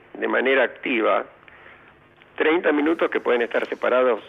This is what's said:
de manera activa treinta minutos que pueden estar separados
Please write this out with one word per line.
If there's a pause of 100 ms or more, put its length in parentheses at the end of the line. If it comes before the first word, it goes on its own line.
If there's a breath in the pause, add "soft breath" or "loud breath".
(140)
de
manera
activa (1120 loud breath)
treinta
minutos
que
pueden
estar
separados